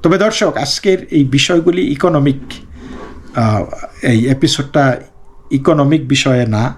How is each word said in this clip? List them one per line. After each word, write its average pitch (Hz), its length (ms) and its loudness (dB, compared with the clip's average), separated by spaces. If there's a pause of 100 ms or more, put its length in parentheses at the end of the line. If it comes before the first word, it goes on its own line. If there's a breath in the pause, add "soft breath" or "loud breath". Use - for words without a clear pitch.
তবে 175 160 2
দর্শক, 202 380 0
আজকের 185 480 -2
এই 147 200 2
বিষয়গুলি 165 680 2
ইকোনমিক, 143 480 2 (960 loud breath)
আহ, 110 260 0 (380)
এই 120 260 2
এপিসোডটা 135 720 0 (500)
ইকোনমিক 143 580 2
বিষয়ে 127 380 2
না 110 320 -2